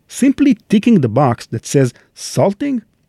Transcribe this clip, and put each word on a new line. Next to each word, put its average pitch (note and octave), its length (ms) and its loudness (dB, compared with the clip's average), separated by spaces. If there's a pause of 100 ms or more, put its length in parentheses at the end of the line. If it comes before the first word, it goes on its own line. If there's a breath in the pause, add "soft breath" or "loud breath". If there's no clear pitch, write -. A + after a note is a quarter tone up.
Simply C4 500 0 (120)
ticking G#3+ 320 2
the B2 80 0
box B2 380 0
that - 200 -10
says C3 260 0 (220 soft breath)
"salting" A3+ 680 -4 (260)